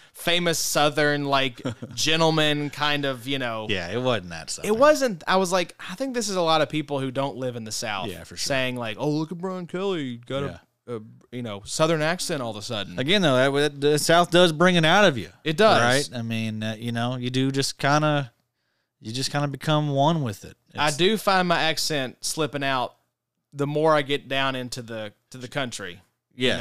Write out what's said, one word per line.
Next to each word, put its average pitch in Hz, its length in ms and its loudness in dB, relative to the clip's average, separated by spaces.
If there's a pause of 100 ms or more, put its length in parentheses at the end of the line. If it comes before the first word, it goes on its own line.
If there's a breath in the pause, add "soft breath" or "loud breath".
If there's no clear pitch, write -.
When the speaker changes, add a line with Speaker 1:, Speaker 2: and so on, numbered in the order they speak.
(140 soft breath)
Speaker 1:
famous 170 460 0
Southern, 147 680 2
like, 135 360 0 (160)
Speaker 2:
<laughs> - 160 -16
Speaker 1:
gentleman 151 760 2
kind 147 340 -2
of, 131 240 -4
you 139 100 -4
know. 113 320 -4
Speaker 2:
Yeah, 90 220 -2
it 117 100 -2
wasn't 113 280 0
that 80 200 -12
Southern. - 220 -4
Speaker 1:
It 220 60 0
wasn't. 262 500 4
I 185 80 2
was 190 160 2
like, 180 240 -2 (140)
I 185 60 -10
think 269 180 -6
this 233 160 -2
is 190 80 -4
a 185 40 0
lot 160 200 4
of 143 80 0
people 143 320 -4
who 135 100 -4
don't 135 240 -4
live 123 220 -6
in 113 80 -10
the 107 80 -10
South 101 340 -4
Speaker 2:
Yeah, 85 160 -10
for 87 140 -16
sure. - 0 -
Speaker 1:
saying, 131 400 -2
like, 113 200 -6
"Oh, 135 120 -2
look 156 240 -4
at 175 40 -10
Brian 185 300 -8
Kelly. 175 500 -6
Got 131 260 -6
Speaker 2:
Yeah. 87 140 -8 (300)
Speaker 1:
a, 120 100 -8
a, - 20 -8 (320)
you 123 100 -10
know, 104 240 -8
Southern 160 360 0
accent 160 400 -4
all 117 100 -6
of 104 60 -8
a 107 40 -10
sudden." 101 380 -6
Speaker 2:
Again, 170 220 2
though, 135 360 4
that, 143 220 0
the 147 180 2
South 165 340 4
does 175 200 8
bring 175 240 4
it 165 80 4
out 185 220 6
of 147 120 4
you. 90 120 -8 (160)
Speaker 1:
It 156 100 -2
does. 143 560 4
Speaker 2:
Right? 123 80 -8
I - 40 -6
mean, 110 380 -4
uh, 110 160 -4
you 117 140 -6
know, 117 240 -2
you 123 140 -4
do 131 220 0
just 135 260 -2
kinda, 147 540 2 (680)
you 110 100 -10
just 127 200 -4
kinda 147 160 -2
become 151 420 0
one 147 340 2
with 110 220 -6
it. 82 120 -20 (200)
Speaker 1:
I 147 120 4
Speaker 2:
It's 147 80 -4
Speaker 1:
do 185 200 2
find 185 300 2
my 170 120 2
accent 147 640 -2
slipping 143 420 -4
out 131 320 -2 (580)
the 143 140 -2
more 151 280 4
I 151 60 4
get 139 260 -4
down 135 280 0
into 127 260 -8
the, 110 320 -10 (180)
to 131 60 -20
the 123 100 -14
country. 110 540 -8 (340)
Speaker 2:
Yes. 123 260 2